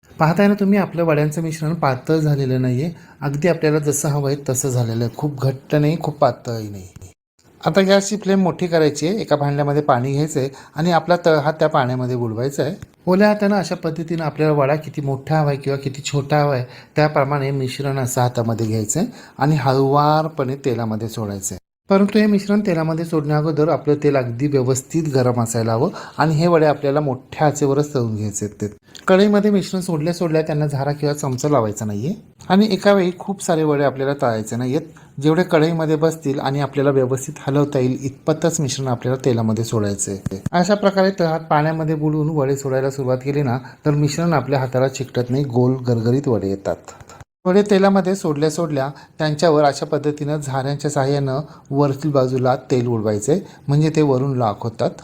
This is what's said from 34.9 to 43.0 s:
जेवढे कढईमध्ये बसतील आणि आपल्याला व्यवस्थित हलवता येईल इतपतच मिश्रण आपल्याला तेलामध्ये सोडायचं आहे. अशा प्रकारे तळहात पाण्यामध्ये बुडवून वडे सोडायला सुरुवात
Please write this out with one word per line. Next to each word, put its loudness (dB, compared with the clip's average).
जेवढे 4
कढईमध्ये 2
बसतील -2
आणि -2
आपल्याला 0
व्यवस्थित 0
हलवता 0
येईल 0
इतपतच -2
मिश्रण -4
आपल्याला -2
तेलामध्ये 2
सोडायचं -2
आहे. -8
अशा 2
प्रकारे 2
तळहात 0
पाण्यामध्ये 0
बुडवून 0
वडे 0
सोडायला -2
सुरुवात -2